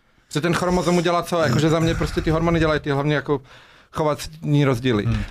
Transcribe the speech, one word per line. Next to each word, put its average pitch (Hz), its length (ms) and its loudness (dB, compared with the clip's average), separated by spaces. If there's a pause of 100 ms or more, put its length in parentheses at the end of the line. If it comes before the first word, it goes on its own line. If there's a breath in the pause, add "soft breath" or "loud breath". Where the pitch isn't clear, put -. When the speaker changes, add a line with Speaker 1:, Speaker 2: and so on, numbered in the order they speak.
(320)
Speaker 1:
Že 147 80 -2
ten 165 140 0
chromozom 175 420 0
udělá 170 260 0
co, 170 200 -2
jakože 147 280 2
za 160 100 2
mě 160 140 0
prostě 165 260 -4
ty 165 100 -2
hormony 165 280 2
dělají 156 220 0
ty 147 100 -6
hlavně 143 240 0
jako 139 260 -2 (520 loud breath)
chovací 151 720 0
rozdíly. 123 400 0
Speaker 2:
Hmm. 113 260 -2